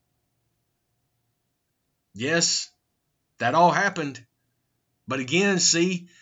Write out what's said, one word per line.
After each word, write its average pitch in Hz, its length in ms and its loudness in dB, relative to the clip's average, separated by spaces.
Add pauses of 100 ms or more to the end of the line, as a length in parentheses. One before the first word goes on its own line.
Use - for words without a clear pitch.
(2250)
Yes, 151 560 -2 (680)
that 123 180 -2
all 170 160 6
happened. 170 500 -4 (840)
But 135 140 -4
again, 180 380 0
see, 175 500 0 (120)